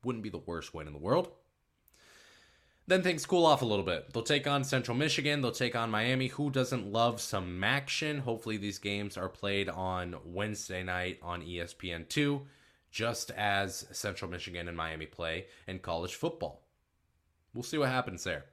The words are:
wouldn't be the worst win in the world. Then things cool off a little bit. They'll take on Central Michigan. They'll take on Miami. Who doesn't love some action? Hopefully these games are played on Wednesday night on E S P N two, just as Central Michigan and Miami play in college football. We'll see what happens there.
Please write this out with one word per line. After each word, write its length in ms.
wouldn't 200
be 60
the 80
worst 360
win 140
in 60
the 60
world. 320
Then 140
things 240
cool 200
off 160
a 40
little 200
bit. 260
They'll 120
take 240
on 180
Central 320
Michigan. 440
They'll 100
take 240
on 140
Miami. 380
Who 220
doesn't 420
love 300
some 420
action? 560
Hopefully 380
these 220
games 360
are 140
played 400
on 560
Wednesday 580
night 380
on 220
E 180
S 120
P 180
N 180
two, 320
just 400
as 600
Central 380
Michigan 380
and 80
Miami 300
play 400
in 140
college 360
football. 500
We'll 100
see 140
what 100
happens 380
there. 280